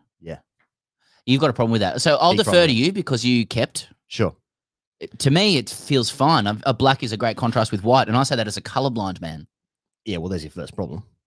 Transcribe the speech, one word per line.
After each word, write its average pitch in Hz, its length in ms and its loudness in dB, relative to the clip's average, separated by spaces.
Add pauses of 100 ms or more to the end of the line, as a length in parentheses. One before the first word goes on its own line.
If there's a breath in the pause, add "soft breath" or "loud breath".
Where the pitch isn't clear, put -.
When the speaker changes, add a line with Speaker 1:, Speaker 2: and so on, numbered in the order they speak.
(200)
Speaker 1:
Yeah. 82 200 -14 (840)
Speaker 2:
You've 131 160 2
got 151 80 4
a 120 40 -2
problem 113 180 0
with 113 100 2
that. 98 200 -2
So 151 160 2
I'll 170 140 4
Speaker 1:
Big 208 80 2
Speaker 2:
defer 208 120 2
Speaker 1:
problem. 175 160 6
Speaker 2:
to 135 60 2
you 127 180 2
because 143 340 -4
you 120 200 2
kept. - 420 -4 (200)
Speaker 1:
Sure. 95 280 -4 (640)
Speaker 2:
It, - 200 -16
to 139 120 2
me, 185 260 4
it 117 120 -4
feels 127 400 -2
fine. 135 380 2
I've, 104 180 -4
a 135 80 2
black 131 300 2
is 117 100 -6
a 107 40 -6
great 110 200 -2
contrast 117 340 0
with 95 120 -4
white, 120 240 4
and 113 100 2
I 135 60 4
say 139 120 0
that 110 120 -2
as 101 100 -8
a - 40 -10
colorblind 117 600 -4
man. 78 260 -12 (580)
Speaker 1:
Yeah, 98 120 -4
well, 82 120 -6
there's 90 140 -6
your 78 80 -14
first - 240 -14
problem. 82 280 -8 (240)